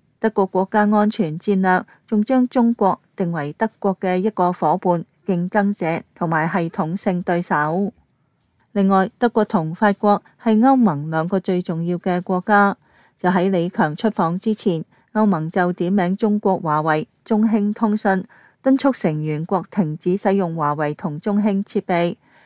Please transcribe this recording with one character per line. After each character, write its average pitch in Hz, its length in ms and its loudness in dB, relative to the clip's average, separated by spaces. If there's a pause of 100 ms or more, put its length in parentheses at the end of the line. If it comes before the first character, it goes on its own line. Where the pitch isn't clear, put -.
(200)
德 226 100 0
國 202 160 0
國 190 240 -2
家 214 120 2
安 208 280 2
全 165 300 -4
戰 196 220 0
略 185 220 2 (220)
仲 208 180 0
將 254 240 0
中 233 280 2
國 185 240 0 (160)
定 175 160 -4
為 147 220 -6
德 226 140 -2 (120)
國 190 200 -2
嘅 180 180 -2
一 190 120 0
個 180 240 0
伙 170 240 0
伴、 175 260 0 (220)
競 180 240 -2
爭 202 260 0
者 165 280 -4 (100)
同 170 160 -4
埋 160 180 0
系 170 220 -2
統 165 260 -4
性 185 280 -2
對 175 180 0
手。 170 500 -2 (840)
另 196 160 2
外， 196 280 2
德 240 120 2
國 214 160 0
同 160 280 -2
法 202 200 2
國 202 280 0 (220)
係 220 160 2
歐 262 160 6
盟 160 340 2
兩 160 180 -2
個 190 120 0
最 180 220 -2
重 170 240 -6
要 175 120 -2
嘅 180 240 -2
國 185 240 -4
家。 202 300 4 (420)
就 180 120 -2
喺 180 200 2
李 190 200 0
強 156 260 -2
出 - 140 -2
訪 175 280 -2
之 214 160 -2
前， 170 300 -2 (300)
歐 214 120 2
盟 160 240 0
就 180 240 0
點 175 200 -2
名 190 240 0
中 208 220 0
國 190 200 0
華 151 220 0
為、 156 260 0 (160)
中 220 240 0
興 208 260 0
通 214 240 0
訊， 190 260 0 (380)
敦 269 160 2
促 277 140 0
成 156 320 -2
員 156 220 -4
國 175 260 -2
停 156 260 -2
止 180 200 -2
使 196 180 0
用 175 200 -2
華 147 180 -2
為 151 220 -2
同 151 240 -8
中 208 220 -2
興 202 220 0
設 - 180 -4
備， 175 340 -2 (300)